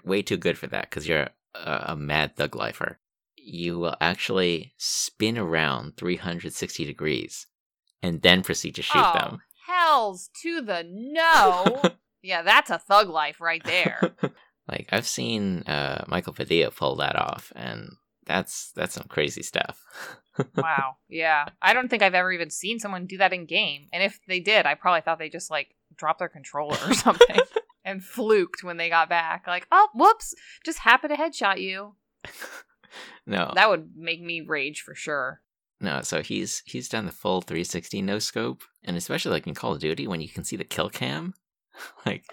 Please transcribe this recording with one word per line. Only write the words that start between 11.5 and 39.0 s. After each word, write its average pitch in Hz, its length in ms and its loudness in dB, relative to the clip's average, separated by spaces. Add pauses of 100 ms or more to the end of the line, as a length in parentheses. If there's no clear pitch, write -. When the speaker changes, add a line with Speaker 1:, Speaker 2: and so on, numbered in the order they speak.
Speaker 1:
<laughs> 170 40 6 (320)
Speaker 2:
Yeah, 185 180 -4
that's 214 300 6
a 170 80 0
thug 202 300 6
life 151 320 -2
right 165 240 -2
there. 175 560 0
Speaker 1:
<laughs> 151 100 -2 (360)
Like, - 260 -8
I've 110 140 0
seen, 107 580 -2
uh, 71 440 -2
Michael 90 240 -2
Padilla 71 380 2
pull 69 260 -2
that 71 200 0
off, - 380 -4
and 57 360 -12 (340)
that's, - 500 -4
that's 82 200 -6
some - 160 -10
crazy - 320 -2
stuff. - 360 -4 (600)
<laughs> 135 80 -2 (100)
Speaker 2:
Wow. 143 400 -2 (100)
Yeah. 160 440 0 (100)
I 202 140 6
don't 254 160 0
think 220 120 2
I've 190 120 4
ever 185 180 2
even 170 160 -4
seen 208 300 -6
someone 196 260 -8
do 185 140 -10
that 185 160 4
in 180 100 -8
game. 151 480 -4
And 175 100 0
if 190 240 -2
they 185 140 -2
did, 196 240 4
I 143 100 2
probably 170 280 2
thought 165 160 0
they 160 100 -8
just, 165 220 -12
like, 147 240 -4 (200)
dropped 160 260 -2
their 175 100 -4
controller 147 560 -6
or 240 80 2
<laughs> - 0 -
something - 460 6 (440)
and 190 180 -8
fluked 214 600 0
when 175 140 -10
they 170 100 -2
got 165 220 4
back. 170 360 -2
Like, 180 240 -4
"Oh, 403 240 8
whoops, 403 400 4 (300)
just 330 140 -6
happened 262 360 4
to 285 80 -2
headshot 202 380 0
you." 190 360 -8 (1300)
Speaker 1:
No. - 280 0
Speaker 2:
That 202 140 8
would 165 260 2
make 165 280 -8
me 170 180 -6
rage 147 400 -4
for - 140 -18
sure. 143 480 -6 (360)
Speaker 1:
No, 73 220 -4
so 80 220 -4
he's, 101 420 -6
he's 127 240 -10
done 113 160 -4
the 92 80 -8
full 92 300 -2
three 82 220 -6
sixty 90 360 -8
no 98 180 -2
scope, 117 440 -6 (200)
and 87 140 -6
especially, 147 360 -4